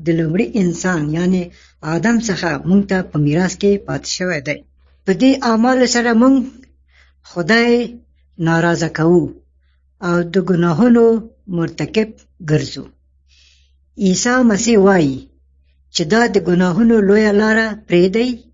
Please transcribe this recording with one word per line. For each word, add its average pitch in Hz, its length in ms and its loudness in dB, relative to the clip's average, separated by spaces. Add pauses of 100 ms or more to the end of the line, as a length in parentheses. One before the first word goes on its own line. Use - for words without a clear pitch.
د - 20 -18 (120)
لومړي 165 280 -2 (140)
انسان، 175 420 -2 (160)
یعنی 180 240 0 (520)
آدم 208 220 0 (120)
څخه 175 220 -4 (180)
موږ 196 220 4
ته 190 80 0 (120)
په - 140 -10
میراث 170 360 -2
کې 202 260 0
پاتې 139 300 -10
شوی 180 300 -6
دی. 147 120 -6 (480)
په 190 140 0
دې 262 100 4 (180)
اعمالو 247 460 2
سره 240 160 0 (120)
موږ 269 120 6 (960)
خدای 226 420 0 (680)
ناراضه 165 500 0 (100)
کوو 165 260 4 (760)
او 175 160 -2 (160)
د - 40 -8 (120)
ګناهونو 185 560 2 (520)
مرتکب 170 540 -4 (400)
ګرځو. 135 340 -4 (1120)
عیسی 196 360 0 (160)
مسیح 220 360 2
وایي 165 300 2 (760)
چې - 80 -2 (100)
دا 226 100 4 (120)
د - 20 -4 (120)
ګناهونو 185 480 2 (120)
لویه 214 320 4
لاره 220 260 0 (220)
پرېږدئ 190 420 2 (240)